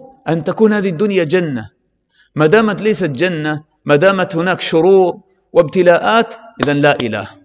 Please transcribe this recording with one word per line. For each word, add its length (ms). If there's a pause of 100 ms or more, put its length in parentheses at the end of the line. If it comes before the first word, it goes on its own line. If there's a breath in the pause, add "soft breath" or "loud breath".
(280)
أن 160
تكون 300
هذه 160
الدنيا 340
جنة، 460 (640 soft breath)
ما 100
دامت 360
ليست 280
جنة، 540 (220)
ما 100
دامت 400
هناك 260
شرور 600 (320)
وابتلاءات، 840 (280)
إذن 140
لا 240
إله، 260 (180)